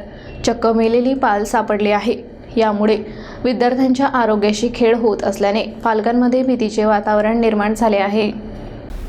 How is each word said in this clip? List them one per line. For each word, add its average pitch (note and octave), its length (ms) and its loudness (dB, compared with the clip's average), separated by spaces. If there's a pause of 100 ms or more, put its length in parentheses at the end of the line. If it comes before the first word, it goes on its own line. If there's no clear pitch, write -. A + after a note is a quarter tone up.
(460)
चक्क A#3 220 0
मेलेली A3+ 460 2
पाल G#3+ 300 0
सापडली G#3+ 480 0
आहे. G#3 240 0 (420)
यामुळे G#3+ 400 2 (460)
विद्यार्थ्यांच्या B3+ 640 2
आरोग्याशी A3 680 0
खेळ A3+ 200 4
होत A3+ 280 2
असल्याने G3+ 400 0
पालकांमध्ये A#3 800 0
भीतीचे A3 420 0
वातावरण G#3+ 520 2
निर्माण G#3+ 360 2
झाले G#3+ 240 2
आहे. G#3 340 0 (760)